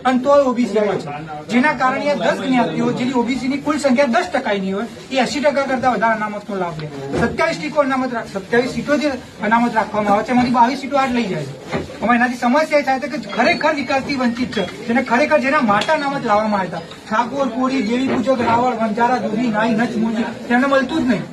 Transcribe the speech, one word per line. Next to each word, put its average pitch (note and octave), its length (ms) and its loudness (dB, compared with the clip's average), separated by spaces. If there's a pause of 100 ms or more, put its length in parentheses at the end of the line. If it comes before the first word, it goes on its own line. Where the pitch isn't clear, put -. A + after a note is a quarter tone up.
અને B3+ 160 2
તોય C#4+ 220 6
ઓબીસી A#3 380 2
માં G3 200 0
છે. D3+ 520 -10
જેના C4+ 220 2
કારણે C#4 380 0
આ - 20 2
દસ C#4 280 0
જ્ઞાતિઓ, A#3+ 500 0
જેની B3 200 -2
ઓબીસી B3 360 0
ની C#4 100 -2
કુલ D4 200 -2
સંખ્યા C#4 280 4
દસ E4 280 2
ટકા A#3 200 -2
ની F#3+ 180 -2
હોય, G3+ 140 -4 (260)
એ B3+ 40 -4
એંસી C4 240 0
ટકા C#4 220 2
કરતા C4 280 0
વધારે A3+ 260 2
અનામતનો G#3 400 -6
લાભ E3+ 260 -4
લે. D3+ 60 -8 (340)
સત્યાવીસ D#4+ 360 0
સીટો D4+ 240 -2
અનામત C4 320 0
રાખ-, A3+ 200 -6
સત્યાવીસ A#3 380 0
સીટો C4 260 0
જે D4 120 0 (340)
અનામત A3+ 320 2
રાખવામાં G#3 380 0
આવે G#3+ 100 4
છે, C4+ 80 -4
એમાંથી B3 200 4
બાવીસ B3 280 4
સીટો C#4 180 -2
આ C4+ 80 4
જ B3 60 -2
લઈ A#3+ 140 0
જાય E3 180 -4
છે. - 420 -8 (160)
હવે A3+ 140 2
એનાથી A#3+ 200 2
સમસ્યા D4 440 2
એ - 20 2
થાય C4+ 180 0
છે C#4+ 80 -6
કે C#4+ 100 -6
ખરેખર C#4 560 0
વિકાસથી C#4+ 420 -2
વંચિત B3 440 -2
છે, - 280 -6
જેને B3+ 160 0
ખરેખર C#4+ 360 2
જેના C4+ 220 2
માટે G#3 300 2
અનામત C#4 340 0
લાવવામાં G#3 340 2
આવ્યા F3 180 -4
હતા, - 400 -6
ઠાકોર, B3+ 300 0
કોળી, B3+ 340 -2
દેવી B3 260 0
પૂજક, B3 340 0
રાવળ, A#3 340 2
વંજારા, A#3 420 0
ધોબી, G#3+ 320 -2
નાઈ, G#3+ 200 0
નચ, A3+ 280 0
મોજી, A3+ 260 0 (240)
તેમને B3 200 2
મળતું C#4 360 2
જ B3 40 2
નહીં. G3 140 2 (100)